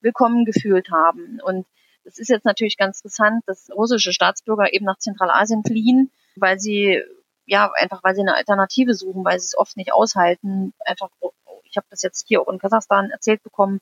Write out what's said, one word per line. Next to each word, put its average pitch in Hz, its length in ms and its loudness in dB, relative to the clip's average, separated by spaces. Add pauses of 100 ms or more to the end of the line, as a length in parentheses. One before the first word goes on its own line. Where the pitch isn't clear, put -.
willkommen 233 440 2
gefühlt 196 460 0
haben. 170 520 0
Und 185 220 -4 (380)
es - 160 -20
ist 226 100 -12
jetzt 220 160 2
natürlich - 320 -2
ganz 196 220 -2
interessant, 214 480 0
dass - 240 -10
russische 208 420 0
Staatsbürger 196 600 0
eben 196 120 -2
nach 190 120 -2
Zentralasien 208 680 0
fliehen, 240 480 2 (240)
weil 190 240 0
sie, 202 440 0 (420)
ja, 202 300 2
einfach 185 280 -2
weil 190 120 2
sie 202 60 -2
eine 190 140 2
Alternative 208 580 2
suchen, 185 320 -6
weil 180 140 0
sie 180 60 -10
es - 120 -6
oft - 180 -2
nicht 185 180 -6
aushalten. 190 800 0 (120)
Einfach, 185 240 -6 (540)
ich - 140 -8
hab - 120 -8
das 196 120 -14
jetzt - 260 -8
hier 202 140 2
auch - 60 -4
in 185 120 -6
Kasachstan 202 500 0
erzählt - 340 -2
bekommen 196 380 -2